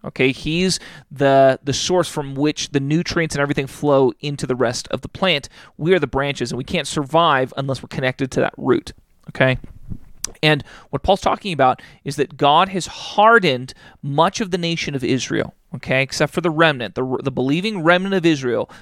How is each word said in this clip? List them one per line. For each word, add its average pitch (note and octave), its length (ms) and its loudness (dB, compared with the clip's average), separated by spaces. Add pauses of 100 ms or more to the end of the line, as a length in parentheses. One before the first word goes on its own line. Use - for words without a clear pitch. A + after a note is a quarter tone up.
Okay, C3 280 0
he's F3 480 -2 (320)
the, C3+ 500 6
the C3+ 100 -4
source F3 360 0
from C#3 260 -8
which D3 360 -2
the C#3+ 100 0
nutrients D#3+ 560 -2
and C#3+ 40 0
everything C#3 280 -2
flow C#3 500 4
into C#3+ 300 -6
the B2+ 80 -2
rest B2 320 -2
of B2+ 140 -6
the - 60 -14
plant. E3+ 400 -2 (280)
We F3 180 2
are E3 60 4
the C#3 80 0
branches, C#3 420 -2
and B2+ 80 -6
we C3 60 -8
can't D3+ 240 -4
survive D3 680 2
unless C3+ 280 -6
we're - 20 -14
connected B2+ 460 -4
to C3 80 0
that - 160 0
root, - 380 -2 (340)
okay? C3 300 0 (840)
And D3+ 220 2 (260)
what - 140 -6
Paul's F#3+ 160 2
talking G#3+ 320 -2
about C3 280 2 (220)
is C#3 140 -8
that C#3+ 200 -2
God D#3+ 340 4
has F#3+ 180 -6
hardened F3+ 840 2 (280)
much D3+ 380 0
of F#3+ 100 -4
the F#3 80 -2
nation E3 380 -4
of B2+ 80 -4
Israel, A2 500 -2 (200)
okay, - 280 -2
except C#3+ 300 -2
for F3+ 80 -4
the E3+ 100 0
remnant. D3 440 0
The, C3 280 -2
the C3+ 100 -4
believing D#3+ 500 -2
remnant F3+ 320 2
of E3+ 120 0
Israel C3 440 0 (120)